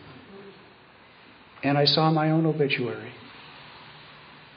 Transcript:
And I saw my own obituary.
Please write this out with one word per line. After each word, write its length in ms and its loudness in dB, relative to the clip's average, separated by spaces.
And 140 0
I 100 4
saw 240 4
my 200 2
own 160 4
obituary. 680 -2